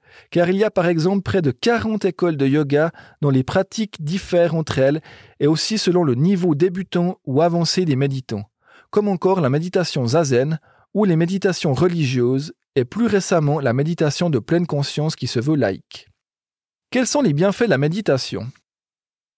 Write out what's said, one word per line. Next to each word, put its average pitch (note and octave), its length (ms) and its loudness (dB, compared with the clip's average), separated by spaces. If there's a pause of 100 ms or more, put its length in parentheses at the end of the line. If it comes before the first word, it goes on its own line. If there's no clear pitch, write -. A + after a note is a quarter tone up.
(300)
car E3+ 180 2
il F#3 80 2
y G3+ 80 2
a G#3+ 60 0
par F3 160 0
exemple F3+ 360 0
près F#3+ 200 -2
de C#3+ 80 2
quarante A3 540 -2
écoles F3 320 0
de C3+ 100 0
yoga D3 440 2 (300)
dont C#3+ 100 0
les C3 120 2
pratiques F#3+ 600 -4
diffèrent E3+ 520 0
entre D#3+ 240 -4
elles C#3+ 240 2 (380)
et D3 60 2
aussi E3 320 0
selon F3+ 260 2
le C3+ 100 2
niveau E3+ 400 2
débutant F3+ 680 -2
ou C#3 180 0
avancé E3+ 420 0
des D3+ 120 0
méditants, C3 480 -4 (460)
comme G#3 180 0
encore F#3+ 320 0
la C3 100 2
méditation D#3 560 -2
zazen C#3 540 0 (340)
ou G#3 100 2
les F3 120 4
méditations F3 560 0
religieuses C3+ 800 0 (240)
et B2+ 80 2
plus G#3+ 220 -2
récemment E3 520 0
la C3 140 0
méditation D#3 580 0
de C3+ 80 2
pleine E3+ 280 0
conscience D3 500 -4
qui B2+ 100 -8
se A#2+ 140 -2
veut D3+ 160 0
laïque. - 520 -4 (840)
Quels B3+ 160 0
sont D4 160 0
les F#3+ 100 2
bienfaits F#3+ 320 2
de A3 60 0
la C3+ 80 4
méditation ? C#3+ 680 -2 (920)